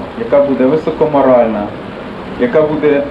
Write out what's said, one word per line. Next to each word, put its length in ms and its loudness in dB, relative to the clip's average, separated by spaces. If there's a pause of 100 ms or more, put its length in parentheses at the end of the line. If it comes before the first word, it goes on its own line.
(200)
яка 220 2
буде 240 2
високоморальна, 960 2 (760)
яка 220 2
буде 500 0